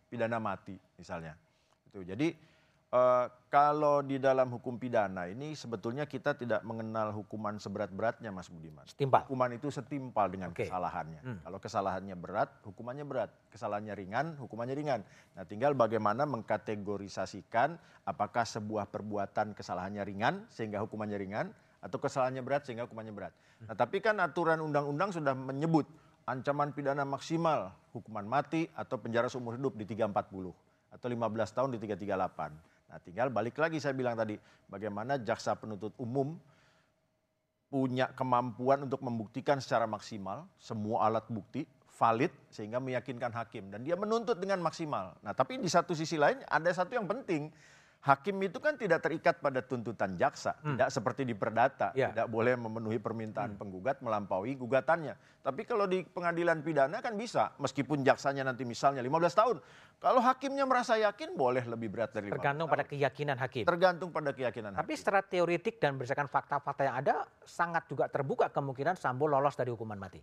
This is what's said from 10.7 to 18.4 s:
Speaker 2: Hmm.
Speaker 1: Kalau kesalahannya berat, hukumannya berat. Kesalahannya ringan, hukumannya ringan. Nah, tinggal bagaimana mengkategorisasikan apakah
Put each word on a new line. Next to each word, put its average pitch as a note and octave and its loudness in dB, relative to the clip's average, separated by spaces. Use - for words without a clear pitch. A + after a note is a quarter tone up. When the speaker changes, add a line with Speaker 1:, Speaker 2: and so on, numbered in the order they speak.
Speaker 2:
Hmm. B2 -8
Speaker 1:
Kalau E2+ -12
kesalahannya G2 -4
berat, F2+ -2
hukumannya B2 -12
berat. B2+ -2
Kesalahannya G#2+ -6
ringan, A#2 -4
hukumannya A#2+ -6
ringan. C#3+ 0
Nah, F#2+ -12
tinggal B2+ 2
bagaimana A2+ 2
mengkategorisasikan G#2 -2
apakah G#2 0